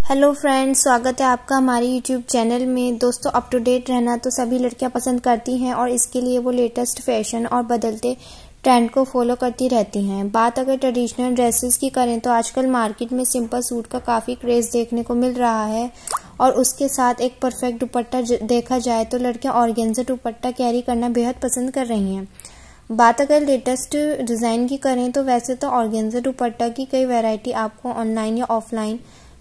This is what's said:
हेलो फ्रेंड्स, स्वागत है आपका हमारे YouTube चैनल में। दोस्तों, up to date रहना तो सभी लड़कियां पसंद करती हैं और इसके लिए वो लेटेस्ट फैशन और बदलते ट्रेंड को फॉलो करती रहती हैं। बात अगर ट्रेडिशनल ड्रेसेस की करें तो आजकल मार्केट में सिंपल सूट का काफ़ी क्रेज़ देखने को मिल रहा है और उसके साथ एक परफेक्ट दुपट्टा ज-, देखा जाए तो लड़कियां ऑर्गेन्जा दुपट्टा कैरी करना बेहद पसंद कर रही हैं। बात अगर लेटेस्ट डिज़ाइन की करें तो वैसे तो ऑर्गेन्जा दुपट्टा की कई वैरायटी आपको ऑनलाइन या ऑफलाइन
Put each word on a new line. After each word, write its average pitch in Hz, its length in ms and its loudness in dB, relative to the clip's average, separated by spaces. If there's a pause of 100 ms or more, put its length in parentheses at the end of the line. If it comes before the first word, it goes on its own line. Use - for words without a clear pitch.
हेलो 277 240 4
फ्रेंड्स, 269 500 2
स्वागत 247 380 2
है 269 60 4
आपका 247 280 0
हमारे 247 320 2
YouTube 254 340 -2
चैनल 240 440 0
में। 247 320 0
दोस्तों, 247 340 0
up 247 180 -2
to 254 160 0
date 247 240 0
रहना 240 280 2
तो 254 120 -4
सभी 247 300 -2
लड़कियां 247 320 -2
पसंद 247 300 -2
करती 247 360 0
हैं 254 160 -2
और 247 160 0
इसके 247 320 0
लिए 247 180 0
वो 247 120 -2
लेटेस्ट 247 500 -2
फैशन 233 440 -2
और 240 180 0
बदलते 233 520 -2 (480)
ट्रेंड 240 280 6
को 269 120 2
फॉलो 247 320 0
करती 247 320 -2
रहती 214 380 0
हैं। 196 260 -2
बात 226 280 2
अगर 262 180 0
ट्रेडिशनल 247 580 0
ड्रेसेस 240 420 2
की 269 120 0
करें 240 300 0
तो 247 120 -2
आजकल 240 360 0
मार्केट 233 460 -2
में 254 120 0
सिंपल 247 360 -2
सूट 240 260 -4
का 247 120 -6
काफ़ी 240 360 -2
क्रेज़ 240 360 0
देखने 233 320 -2
को 240 120 -2
मिल 247 180 2
रहा 233 320 0
है 226 240 -4 (500)
और 254 160 4
उसके 262 320 2
साथ 247 340 0
एक 247 200 -2
परफेक्ट 247 380 -2
दुपट्टा 247 420 -4
ज-, 226 220 0
देखा 240 360 0
जाए 226 260 0
तो 247 120 -4
लड़कियां 247 380 -2
ऑर्गेन्जा 226 480 2
दुपट्टा 247 480 -4
कैरी 247 300 0
करना 240 280 -2
बेहद 240 340 0
पसंद 254 280 -2
कर 262 140 -2
रही 202 300 -2
हैं। 190 120 -8 (640)
बात 233 300 4
अगर 294 240 4
लेटेस्ट 262 520 0 (280)
डिज़ाइन 233 420 0
की 277 100 -2
करें 247 340 0
तो 277 120 0
वैसे 247 320 0
तो 285 220 -4
ऑर्गेन्जा 220 420 0
दुपट्टा 240 500 -2
की 262 160 -6
कई 262 200 0
वैरायटी 226 460 0 (100)
आपको 220 320 -6
ऑनलाइन 220 440 -2
या 247 80 -2
ऑफलाइन 220 540 -4 (420)